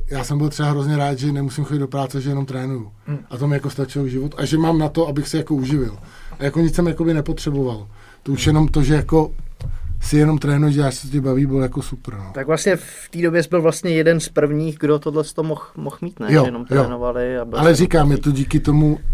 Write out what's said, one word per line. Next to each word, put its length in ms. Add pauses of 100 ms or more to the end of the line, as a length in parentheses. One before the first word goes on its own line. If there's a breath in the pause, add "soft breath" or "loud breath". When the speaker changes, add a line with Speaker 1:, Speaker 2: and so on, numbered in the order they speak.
(100)
Speaker 1:
já 140
jsem 140
byl 100
třeba 220
hrozně 260
rád, 220
že 140
nemusím 320
chodit 160
do 80
práce, 320
že 100
jenom 160
trénuju. 440 (160)
Speaker 2:
Hmm. 120 (120)
Speaker 1:
A 60
to 100
mi 100
jako 140
stačilo 340
k 40
životu 320
a 40
že 140
mám 200
na 100
to, 200
abych 200
se 80
jako 180
uživil. 440 (400 loud breath)
A 60
jako 160
nic 140
jsem 120
jakoby 280
nepotřeboval. 720 (360 soft breath)
To 100
už 140
Speaker 2:
Hmm. 20
Speaker 1:
jenom 200
to, 140
že 120
jako 380 (680 loud breath)
si 160
jenom 220
trénuješ, 360
děláš, 260
co 80
tě 120
baví, 260
bylo 140
jako 220
super, 320
no. 200
Speaker 3:
Tak 120
vlastně 300
v 340
té 120
době 200
jsi 60
byl 140
vlastně 280
jeden 300
z 80
prvních, 500
kdo 200
tohle 260
z 80
toho 160
mohl, 140 (140)
mohl 260
mít, 180
ne? 100
Speaker 1:
Jo, 120
Speaker 3:
Že 60
jenom 140
Speaker 1:
jo. 40 (160)
Speaker 3:
trénovali 560
a 60
byl 140
Speaker 1:
Ale 180
Speaker 3:
jsi 60
Speaker 1:
říkám, 280
je 60
Speaker 3:
profík. 80
Speaker 1:
to 140
díky 220
tomu, 380 (160)